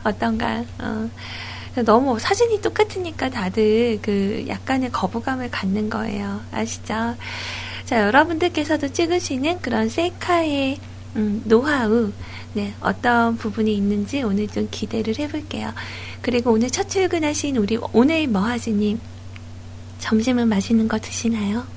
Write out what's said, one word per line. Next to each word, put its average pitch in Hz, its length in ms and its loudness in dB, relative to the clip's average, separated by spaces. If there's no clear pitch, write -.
어떤가? 226 600 0
어, 220 320 -4
너무 233 340 6
사진이 440 420 2
똑같으니까 349 720 0
다들 214 720 2
그 202 460 0
약간의 262 440 -2
거부감을 247 580 -2
갖는 208 400 0
거예요. 202 500 -4
아시죠? 226 640 -4
자, 226 220 4
여러분들께서도 311 840 4
찍으시는 330 680 0
그런 220 280 0
셀카의, 302 920 0
음, 214 280 0
노하우, 226 680 4
네, 202 280 -4
어떤 233 560 2
부분이 214 380 0
있는지 202 480 0
오늘 208 260 0
좀 208 220 -2
기대를 220 480 -2
해볼게요. 214 540 -6
그리고 240 300 2
오늘 233 180 4
첫 370 180 -2
출근하신 311 680 0
우리 220 220 2
오늘 302 360 4
뭐하지님, 214 720 0
점심은 233 500 2
맛있는 220 400 2
거 220 100 0
드시나요? 226 640 -2